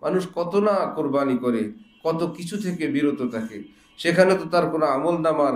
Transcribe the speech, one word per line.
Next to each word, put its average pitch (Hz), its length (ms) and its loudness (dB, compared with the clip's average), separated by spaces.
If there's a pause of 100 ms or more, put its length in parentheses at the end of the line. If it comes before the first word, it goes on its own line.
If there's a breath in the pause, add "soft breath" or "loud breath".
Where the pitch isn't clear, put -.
মানুষ 180 340 -2
কত 170 200 -2
না 208 160 4
কোরবানি 143 680 0
করে, 113 360 -2 (300)
কত 160 340 -2
কিছু 190 240 -8
থেকে 165 260 -2
বিরত 143 340 0 (100)
থাকে, 110 320 -8 (340 soft breath)
সেখানে 185 380 4
তো 190 100 -4
তার 165 240 2
কোনো 156 160 0
আমল 151 320 2
নামার 147 380 2